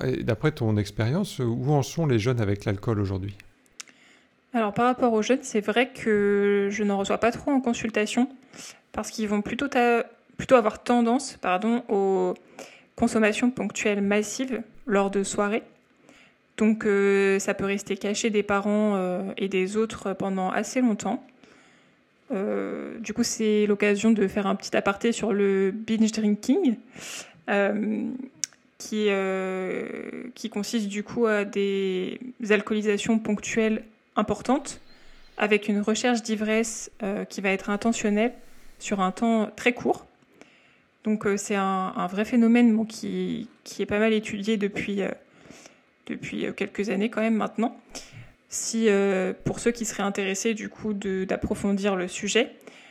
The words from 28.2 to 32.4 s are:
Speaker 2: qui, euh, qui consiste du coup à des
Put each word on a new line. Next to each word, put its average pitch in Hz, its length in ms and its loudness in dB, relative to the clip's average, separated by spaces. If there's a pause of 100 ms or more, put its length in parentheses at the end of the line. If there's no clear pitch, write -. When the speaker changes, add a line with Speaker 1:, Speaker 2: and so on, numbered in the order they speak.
Speaker 2:
qui, 214 300 -2
euh, 190 1300 -4
qui - 140 -10
consiste 214 400 -4
du 208 140 -6
coup 233 240 0
à 208 180 2
des 196 760 -2 (300)